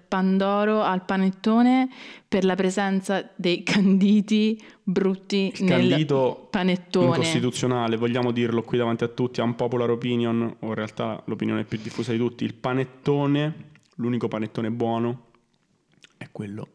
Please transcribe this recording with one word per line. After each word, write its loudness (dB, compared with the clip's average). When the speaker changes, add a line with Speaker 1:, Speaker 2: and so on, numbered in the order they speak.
Speaker 1:
Pandoro 2
al 0
panettone 2
per 2
la 2
presenza 0
dei 0
canditi 4
brutti 0
Speaker 2:
Il -2
Speaker 1:
nel 4
Speaker 2:
candito 2
Speaker 1:
panettone. 0
Speaker 2:
incostituzionale, 0
vogliamo 0
dirlo 0
qui -2
davanti 0
a 0
tutti, -4
è 0
un -2
popular 0
opinion, -2
o -8
in -4
realtà -6
l'opinione -4
più -8
diffusa -6
di 0
tutti. -2
Il -6
panettone, -2
l'unico -4
panettone -4
buono, -4
è -18
quello -12